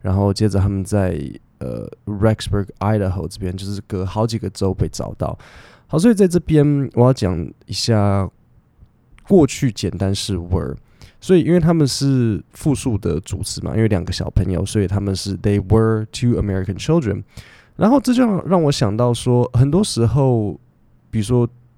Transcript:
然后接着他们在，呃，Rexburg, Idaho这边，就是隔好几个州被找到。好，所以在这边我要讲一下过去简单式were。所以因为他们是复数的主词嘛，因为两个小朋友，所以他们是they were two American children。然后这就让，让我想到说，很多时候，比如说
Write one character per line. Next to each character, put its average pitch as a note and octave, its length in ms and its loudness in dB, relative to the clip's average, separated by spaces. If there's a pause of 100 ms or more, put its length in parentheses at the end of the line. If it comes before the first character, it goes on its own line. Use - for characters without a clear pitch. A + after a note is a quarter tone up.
然 F#2 140 0
后 G2+ 180 4
接 G#2+ 160 2
着 G2 100 0
他 F#2+ 80 2
们 G2 160 -2
在， F#2 380 -2 (380)
呃， A1+ 280 -10 (180)
Rexburg, G#2 640 0 (100)
Idaho F#2+ 480 -2
这 - 120 -12
边， F#2 160 -6
就 F#2+ 120 -10
是 G2+ 140 -6
隔 F#2+ 220 -6
好 F#2+ 220 -2
几 A2+ 140 -4
个 F#2+ 100 -6
州 F#2+ 240 -4
被 E2+ 160 -2
找 - 260 -10
到。 - 220 -6 (480)
好， D3+ 140 -2
所 G3+ 100 6
以 A#3 60 6
在 G3 120 4
这 F3 120 2
边 D3 560 2
我 A#2+ 100 6
要 C3 80 4
讲 F2+ 340 -2 (200)
一 - 40 -12
下 G2+ 560 0 (1000)
过 F3+ 180 6
去 B2+ 260 -2
简 F#2+ 200 -4
单 G2 240 -2
式 G2 220 -4
were。 E2+ 380 -4 (480)
所 F#3 140 4
以 D#3 60 4
因 D#3+ 100 2
为 F3+ 60 4
他 E3 120 2
们 D#3+ 160 4
是 B2 640 0
复 - 240 -2
数 A#2 240 -2
的 D#2+ 220 -2
主 - 240 -8
词 - 200 -8
嘛， E2+ 120 -6
因 G#2+ 80 2
为 A2+ 40 2
两 F#2+ 160 0
个 E2 80 -6
小 - 200 -4
朋 F#2+ 200 0
友， F2+ 140 -2
所 G#2+ 160 -2
以 F#2+ 60 0
他 G2+ 120 -2
们 G2 160 -2
是 F#2+ 220 -6
they G2+ 300 0
were A2 440 2
two A#2+ 300 0
American F#2+ 420 -4
children。 A#2+ 380 0 (540)
然 F#3+ 160 2
后 C#4 100 4
这 B3+ 100 -2
就 B3+ 140 4
让， G3+ 220 -2
让 F3 160 2
我 C#3+ 80 2
想 G#2+ 260 0
到 A#2+ 160 2
说， B2 400 0
很 C3+ 160 4
多 F3 140 2
时 A2+ 200 -2
候， A#2+ 560 0 (520)
比 A2 80 -2
如 G#2+ 40 -2
说 A#2+ 240 2 (300)